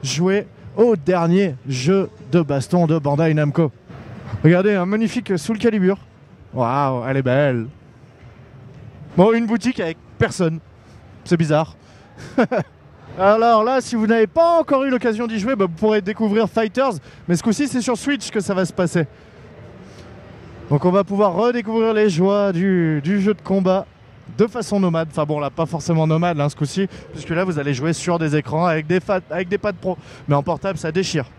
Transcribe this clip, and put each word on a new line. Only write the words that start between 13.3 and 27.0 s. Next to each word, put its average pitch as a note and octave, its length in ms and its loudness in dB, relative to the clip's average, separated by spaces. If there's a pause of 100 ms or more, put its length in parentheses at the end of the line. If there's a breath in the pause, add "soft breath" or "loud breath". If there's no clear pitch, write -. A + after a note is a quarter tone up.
là, B3+ 180 0
si A#3 140 -8
vous A3 140 0
n'avez A3+ 180 4
pas E4+ 320 2
encore C#4 240 2
eu C#4 80 0
l'occasion A#3 380 -2
d'y A3 100 -4
jouer, A#3 160 0
bah, G3 120 0
vous E3+ 100 -6
pourrez G#3+ 240 2
découvrir G#3 480 0
Fighters. A3+ 460 0 (340 loud breath)
Mais F3 80 2
ce - 80 -4
coup-ci, A#3+ 240 0
c'est B3+ 120 -2
sur A#3 160 -2
Switch C#4 360 -4
que A3 80 -2
ça F#3+ 140 -2
va F#3 100 0
se - 80 -6
passer. F3 340 0 (1600 loud breath)
Donc C#3+ 160 0
on F3+ 60 6
va F#3+ 140 2
pouvoir G3 300 0
redécouvrir A3+ 600 0
les G#3+ 160 4
joies G3 400 2
du, E3+ 540 0
du G3 160 0
jeu G3+ 140 2
de - 60 -10
combat F#3+ 460 0 (500)
de A3 100 4
façon G#3 320 -4
nomade. E3 320 0
Enfin D3+ 140 -2
bon, D3 160 -2
là, C#3+ 80 -4
pas D#3+ 160 -2
forcément D#3+ 420 0
nomade, D#3+ 320 0
hein, C#3+ 120 0
ce - 40 -16
coup-ci, F#3 320 -4 (260 loud breath)